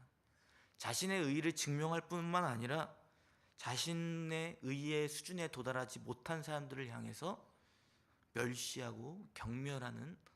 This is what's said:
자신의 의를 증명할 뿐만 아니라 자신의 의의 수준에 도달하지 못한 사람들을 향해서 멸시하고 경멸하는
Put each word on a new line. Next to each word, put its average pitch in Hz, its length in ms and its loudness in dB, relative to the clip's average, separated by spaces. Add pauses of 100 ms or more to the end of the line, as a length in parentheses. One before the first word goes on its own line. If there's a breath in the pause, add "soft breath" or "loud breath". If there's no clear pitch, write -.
(760 soft breath)
자신의 185 460 2
의를 151 300 4
증명할 160 540 2
뿐만 175 380 2
아니라 123 480 0 (640 soft breath)
자신의 165 1040 0
의의 147 480 2
수준에 170 380 -4
도달하지 127 520 -2
못한 143 440 -4
사람들을 139 460 -2
향해서 117 540 -4 (880 soft breath)
멸시하고 123 1000 -2
경멸하는 123 840 -4 (200)